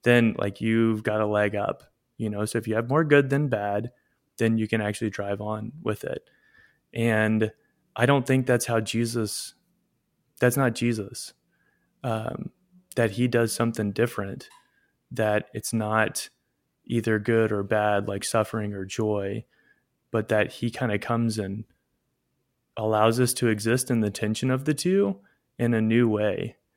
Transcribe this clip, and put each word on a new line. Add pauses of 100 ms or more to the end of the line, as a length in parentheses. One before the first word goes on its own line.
then,
like,
you've
got
a
leg
up, (340)
you
know?
So
if
you
have
more
good
than
bad, (460)
then
you
can
actually
drive
on (100)
with
it. (640)
And (440)
I
don't
think
that's
how
Jesus, (840)
that's
not
Jesus, (680)
um, (440)
that
he
does
something
different, (640)
that
it's
not (560)
either
good
or
bad,
like
suffering
or
joy, (680)
but
that
he
kinda
comes
and (1120)
allows
us
to
exist
in
the
tension
of
the
two (380)
in
a
new
way, (200)